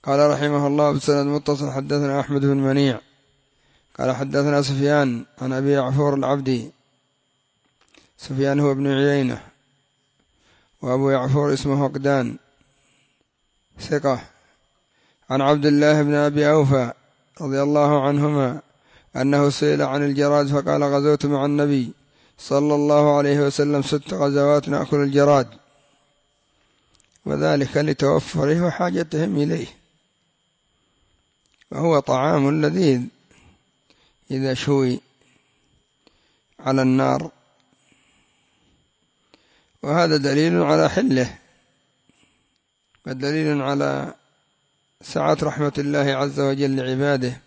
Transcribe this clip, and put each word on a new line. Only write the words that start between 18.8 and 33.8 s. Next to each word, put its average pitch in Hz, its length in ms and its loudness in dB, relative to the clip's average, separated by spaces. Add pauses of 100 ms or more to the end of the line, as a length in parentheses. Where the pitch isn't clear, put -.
أنه 143 340 2
سئل 147 320 0
عن 143 220 -2
الجراد، 143 420 2
فقال: 143 360 0
"غزوت 143 440 0
مع 143 180 0
النبي 143 480 0 (460)
صلى 147 360 0
الله 147 420 4
عليه 143 240 2
وسلم 143 420 0
ست 151 320 -4
غزوات 143 540 2
نأكل 139 280 -2
الجراد"، 143 520 4 (1800)
وذلك 147 500 -2
لتوفره 151 920 0
وحاجتهم 170 680 -2
إليه، 147 300 -2 (2000)
وهو 156 300 0
طعام 143 640 0
لذيذ 151 380 2 (1300)